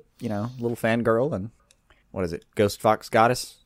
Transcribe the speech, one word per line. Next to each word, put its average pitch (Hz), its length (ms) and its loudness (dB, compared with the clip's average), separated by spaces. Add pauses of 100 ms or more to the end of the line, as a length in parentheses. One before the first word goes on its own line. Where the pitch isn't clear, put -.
(200)
you 120 100 -6
know, 107 300 -4
little 117 180 -2
fangirl 117 560 0
and, 101 160 -6 (640)
what 98 120 -4
is 82 100 -4
it, - 200 -10
Ghost 101 280 2
Fox 107 280 0
Goddess 117 460 2 (100)